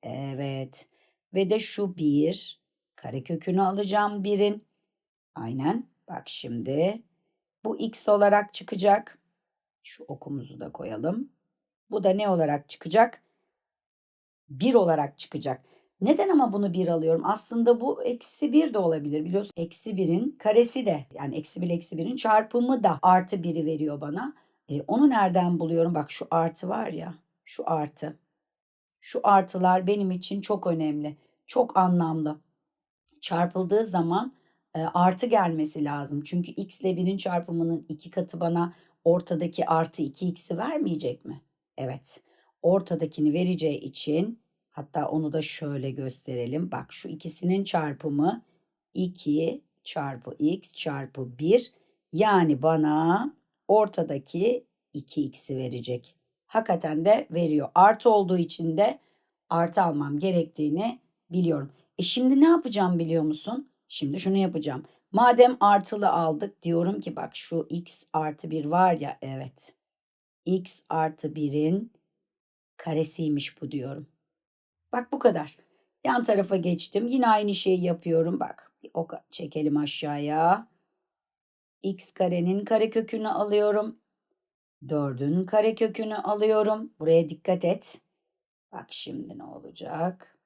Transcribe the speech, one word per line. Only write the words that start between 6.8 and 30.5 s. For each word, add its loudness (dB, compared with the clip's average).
Bu -4
x -6
olarak 4
çıkacak. 0
Şu -20
okumuzu -12
da -14
koyalım. -6
Bu -2
da 6
ne 2
olarak 2
çıkacak? 2
Bir 0
olarak 4
çıkacak. -8
Neden 2
ama 4
bunu -2
bir -2
alıyorum? 0
Aslında 2
bu -4
eksi -6
bir 4
de 0
olabilir. 0
Biliyorsun -4
eksi -8
birin 0
karesi 4
de, -2
yani -8
eksi -10
bir -4
ile -2
eksi -8
birin -4
çarpımı 2
da 4
artı 4
biri -2
veriyor -4
bana. -8
E, -6
onu 4
nereden 2
buluyorum? 2
Bak -4
şu -10
artı -2
var -4
ya, -10
şu -8
artı. -6
Şu -8
artılar 4
benim 0
için -6
çok -4